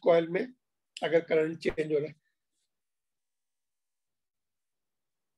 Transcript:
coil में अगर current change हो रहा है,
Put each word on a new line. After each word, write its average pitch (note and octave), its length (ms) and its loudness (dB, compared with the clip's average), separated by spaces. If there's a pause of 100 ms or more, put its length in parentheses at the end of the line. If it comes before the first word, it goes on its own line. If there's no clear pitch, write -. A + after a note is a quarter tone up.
coil E3+ 260 4
में F3+ 140 -2 (600)
अगर D#3+ 240 2
current E3 300 0
change D#3+ 340 -4
हो D3+ 60 0
रहा D3 100 -4
है, - 60 -18 (3250)